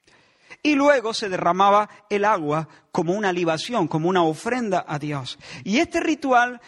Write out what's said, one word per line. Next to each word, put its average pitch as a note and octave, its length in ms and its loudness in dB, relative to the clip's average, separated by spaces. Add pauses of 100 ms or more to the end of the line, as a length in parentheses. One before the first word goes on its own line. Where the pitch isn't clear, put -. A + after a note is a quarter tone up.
(640)
Y D4 120 2
luego C4+ 360 2
se G#3+ 160 -6
derramaba F#3+ 600 2 (200)
el G3+ 160 -2
agua D#3 440 0 (240)
como F3 220 0
una G3+ 180 -2
libación, F3 560 -2
como D#3+ 200 -2
una F#3 140 2
ofrenda F#3 640 -2
a D3+ 140 -6
Dios. D3 400 -8 (240)
Y G#3 140 0
este E4 200 0
ritual B3+ 680 2